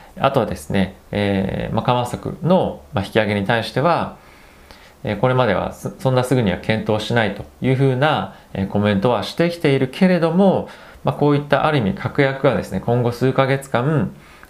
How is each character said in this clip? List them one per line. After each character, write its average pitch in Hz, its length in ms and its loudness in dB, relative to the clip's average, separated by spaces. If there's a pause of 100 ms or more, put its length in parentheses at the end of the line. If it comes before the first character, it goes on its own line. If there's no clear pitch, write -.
(180)
あ 139 140 2
と 135 80 2
は 104 60 2
で 104 100 -6
す - 140 -12
ね、 95 260 -2 (160)
え 101 580 -2
ー、 - 40 -4
ま 113 80 0
あ、 - 20 -10
緩 123 120 2
和 202 100 -2
策 - 360 -8
の、 170 400 2 (100)
ま 98 100 -2
あ、 - 20 -8
引 - 80 -10
き 113 60 2
上 107 80 4
げ 104 140 0
に 98 60 -2
対 113 180 0
し - 80 -10
て 131 80 -2
は、 135 360 0 (880)
え 107 100 -2
ー、 101 60 -6
こ 127 80 2
れ 127 60 0
ま 127 120 2
で 98 80 2
は 87 180 -4
そ、 - 260 -12
そ 135 120 0
ん 131 40 2
な 127 100 2
す 135 100 0
ぐ 127 80 4
に 98 80 2
は 92 80 -2
検 110 320 -2
討 107 120 0
し - 120 -4
な 117 100 2
い 98 100 -2
と - 100 -12 (160)
い 127 100 0
う 131 60 2
ふ 135 80 2
う 131 120 2
な、 127 380 0 (180)
え 95 120 -2
ー、 98 40 -2
コ 101 100 -2
メ 104 160 2
ン 98 60 0
ト 123 100 2
は 107 120 0
し - 120 -10
て 170 160 0
き 170 80 -8
て 143 160 2
い 135 40 2
る 131 100 0
け 185 200 2
れ 180 120 2
ど 165 100 2
も、 175 380 2 (360)
ま 131 80 0
あ、 - 20 -10
こ 147 160 2
う 143 60 4
い 143 40 0
っ - 20 -2
た 143 240 0
あ 156 40 2
る 151 80 2
意 - 40 2
味 95 120 0
確 - 280 -2
約 135 220 0
が 127 100 4
で 92 100 -2
す - 80 -12
ね、 95 80 -2
今 120 220 0
後 117 100 0
数 131 200 0
ヶ 131 140 2
月 135 240 -2
間、 123 440 0 (360)